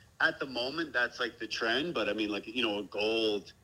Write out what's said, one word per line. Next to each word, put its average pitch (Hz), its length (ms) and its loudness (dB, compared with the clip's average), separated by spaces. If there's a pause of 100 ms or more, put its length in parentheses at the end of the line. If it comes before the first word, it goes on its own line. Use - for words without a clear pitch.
(200)
at 156 180 4
the 147 80 -4
moment, 135 460 -2
that's, 120 280 0
like, 113 180 -2
the 113 80 -6
trend, 127 480 0
but 107 140 0
I 104 40 2
mean, 104 180 0
like, 101 160 -4
you 120 160 -2
know, 104 180 2
a 101 40 -4
gold, 107 680 0 (120)